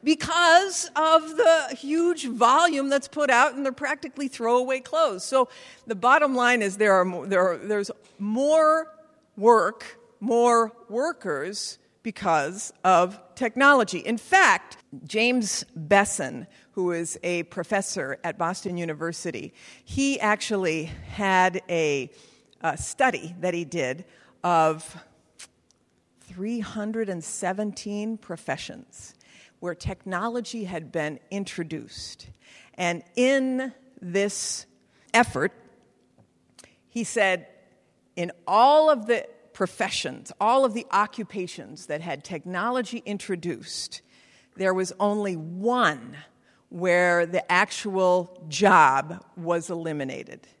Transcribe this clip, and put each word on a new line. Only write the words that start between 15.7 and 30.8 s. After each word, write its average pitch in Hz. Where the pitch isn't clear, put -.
Besson, 180
who 180
is 170
a 175
professor 170
at 175
Boston 180
University, 165
he 277
actually 190
had 185
a, 151
a 156
study 175
that 175
he 170
did 147
of 160
three 202
hundred 214
and 175
seventeen 208
professions -
where 175
technology 208
had 165